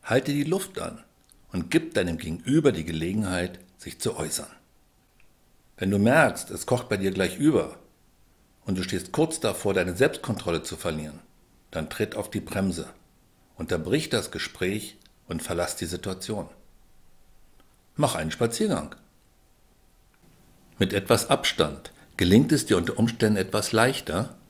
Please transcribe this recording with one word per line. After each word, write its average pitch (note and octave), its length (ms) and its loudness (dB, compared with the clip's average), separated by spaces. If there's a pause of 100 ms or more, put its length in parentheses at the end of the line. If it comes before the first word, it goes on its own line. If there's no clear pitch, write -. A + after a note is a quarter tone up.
Halte C3+ 300 0
die C#3+ 140 0
Luft F#3 340 -4
an - 240 -10 (480)
und F2 180 -4
gib E3 240 0
deinem F2 240 0
Gegenüber B2+ 540 2
die E2 140 -2
Gelegenheit, F2+ 720 -2 (180)
sich - 220 -14
zu - 160 -2
äußern. D#2+ 340 -6 (1300)
Wenn F#2+ 160 0
du G2+ 80 2
merkst, B2 500 4
es - 160 -10
kocht A#2+ 220 0
bei G#2+ 80 0
dir F#2+ 160 0
gleich F#2 260 0
über B2 400 2 (880)
und F#2 140 -2
du F#2 60 -2
stehst - 280 -6
kurz D#3+ 300 0
davor, G2+ 320 -2
deine F2+ 200 2
Selbstkontrolle F#2+ 720 0
zu - 140 -10
verlieren, D#2 420 -6 (500)
dann E2 200 -6
tritt - 260 -4
auf G#2+ 160 -6
die G2+ 80 -4
Bremse, F#2 480 -4 (680)
unterbrich F2+ 520 -2
das - 220 -4
Gespräch - 680 -6 (300)
und F2 160 -6
verlass F2 320 -4
die - 100 -6
Situation. F#2 640 -6 (1500)
Mach D3 180 2
einen D#2+ 160 -4
Spaziergang. A#2 640 -2 (1800)
Mit G2 140 2
etwas G2+ 360 2
Abstand - 640 0 (240)
gelingt G2+ 380 8
es D3 120 2
dir G#2 120 4
unter - 200 -2
Umständen A2 400 2
etwas G2 360 -2
leichter A2+ 640 0 (120)